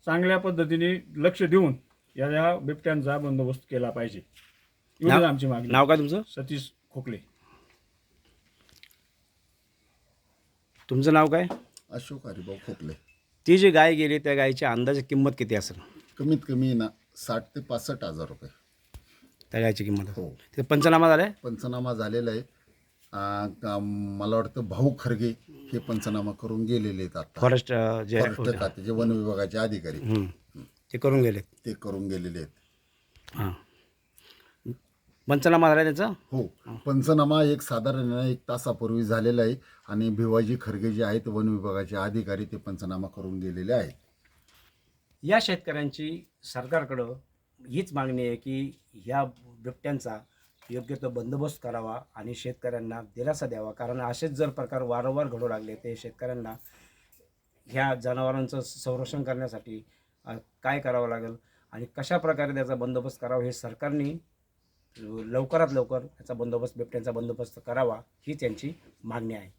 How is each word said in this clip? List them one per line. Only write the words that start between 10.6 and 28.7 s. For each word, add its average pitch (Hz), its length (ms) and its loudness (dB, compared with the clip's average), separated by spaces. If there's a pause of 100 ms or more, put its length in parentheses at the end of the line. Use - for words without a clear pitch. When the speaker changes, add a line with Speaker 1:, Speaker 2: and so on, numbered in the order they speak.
Speaker 2:
तुमचं 135 220 4
नाव 156 140 8
काय? 160 200 2 (440)
Speaker 3:
अशोक 127 360 -12
हरिभाऊ 95 300 -12 (100)
खोकले. 78 260 -10 (540)
Speaker 2:
ती 175 120 10
जी 190 120 10
गाय 160 240 10
गेली, 151 240 2
त्या 143 160 2
गायची 135 300 2
अंदाजे 127 380 2
किंमत 135 360 4
किती 110 160 0
असेल? 92 260 -2 (380)
Speaker 3:
कमीत 147 200 2 (100)
कमी 131 240 2
ना 113 140 0 (300)
साठ 113 260 -4
ते - 180 -12
पासष्ट 127 440 -8
हजार 80 240 -8
रुपये. 69 220 -18 (1000)
Speaker 2:
त्या 113 80 0
गायची 107 240 2
किंमत? 101 260 -2
Speaker 3:
हो. 87 260 -10 (200)
Speaker 2:
ते 139 60 -2
पंचनामा 160 460 6
झालाय? 170 240 6 (100)
Speaker 3:
पंचनामा 123 520 -6
झालेला 113 360 -2
आहे. 110 100 -4 (720)
आ, 101 340 -4
का, 101 320 -6 (400)
मला 107 180 0
वाटतं 113 320 -2
भाऊ 120 300 2
खरगे 117 320 0 (180)
हे - 300 -8
पंचनामा 107 540 -4
करून 110 320 -4
गेलेले 107 380 0
आहेत 87 140 -8
आता. - 240 -8
Speaker 2:
फॉरेस्ट, 127 320 4
अ, 113 300 0
जे 110 180 0
Speaker 3:
फॉरेस्ट 110 180 2
Speaker 2:
होते. 117 200 -2
Speaker 3:
खाते, 98 240 -4